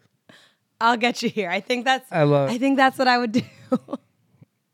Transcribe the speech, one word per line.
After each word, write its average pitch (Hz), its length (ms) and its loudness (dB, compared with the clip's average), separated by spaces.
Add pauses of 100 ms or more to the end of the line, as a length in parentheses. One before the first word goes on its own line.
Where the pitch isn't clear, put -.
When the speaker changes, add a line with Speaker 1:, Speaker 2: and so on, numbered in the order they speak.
(800)
Speaker 1:
I'll 233 160 2
get 240 260 -2
you 233 60 0
here. 190 200 -6
I 190 120 -4
think 247 240 -4
that's, 262 260 0
Speaker 2:
I 170 120 2
love 143 260 2
Speaker 1:
I 240 80 -2
think 269 180 2
that's 262 240 2
what 262 80 0
I 247 100 4
would 247 140 -4
do. 233 100 -2 (300)
<laughs> - 80 0 (960)